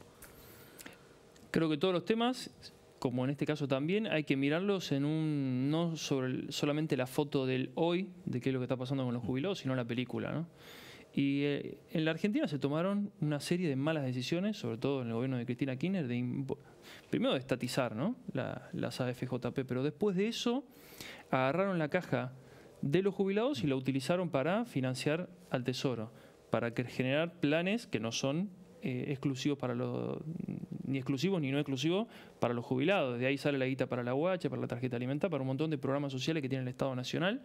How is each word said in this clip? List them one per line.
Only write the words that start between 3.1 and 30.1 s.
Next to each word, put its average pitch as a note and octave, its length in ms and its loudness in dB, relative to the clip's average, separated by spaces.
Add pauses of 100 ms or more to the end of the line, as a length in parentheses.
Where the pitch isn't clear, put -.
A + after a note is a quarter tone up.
en C3 80 2
este C#3+ 160 -2
caso D3 220 0
también, D#3+ 400 2
hay D#3 160 2
que C#3+ 120 2
mirarlos E3+ 540 2
en C#3 140 2
un, C#3+ 680 2
no E3 240 2
sobre C3+ 320 0
el, - 260 -4
solamente D3+ 440 0
la B2+ 100 0
foto C#3+ 400 0
del C3 300 0
hoy, F3 320 2 (160)
de B2+ 160 -2
qué C3+ 80 -2
es C3 40 4
lo C3 60 0
que B2+ 60 -2
está B2+ 120 0
pasando C3 280 -2
con A#2+ 100 0
los A#2+ 80 -2
jubilados, C#3+ 380 0
sino C3 160 0
la B2 80 0
película, A#2+ 480 -2
¿no? D#3+ 160 -2 (680)
Y, C#3 300 2
eh, - 340 -2 (140)
en D#3+ 120 2
la D#3+ 60 4
Argentina G#3 380 0
se C#3+ 100 -2
tomaron F#3 640 0
una D3+ 180 2
serie F3 300 0
de C3 80 2
malas D3 280 0
decisiones, E3 520 -2
sobre A2+ 220 -4
todo C3+ 240 0
en A#2 60 -4
el A2+ 60 -2
gobierno B2+ 220 0
de A#2+ 100 -4
Cristina C3 300 -2
Kirchner, E3 320 0
de A#2+ 80 0
impo-, B2 420 -2 (520)
primero A#3+ 240 2
de C#3 40 2
estatizar, B2+ 560 0
¿no? F3+ 220 0 (160)
La, - 400 -4
las A#2+ 280 -4
A B2 80 0
F B2 160 -4
J B2 280 -2
P, C3 120 -2
pero B2+ 200 -2
después F3+ 320 0
de G3+ 100 2
eso A#3+ 380 0 (680)
agarraron E3 480 2
la D3+ 100 2
caja C3 440 0 (480)
de D3+ 220 4
los G3 120 2
jubilados G#3 480 0
y E3 40 2
la C3+ 100 4
utilizaron C3+ 540 0
para E3 340 2
financiar D3 640 0 (220)
al C3 120 0
Tesoro, A#2+ 480 -2 (400)
para A2+ 220 2
que, B2 120 -2
generar C#3 560 0
planes F3 460 2
que A2+ 140 -2
no A2+ 120 -2
son, D#3 360 0 (320)
eh, B2+ 280 -2
exclusivos C#3 500 0
para B2 160 -2
los, B2 440 -2 (680)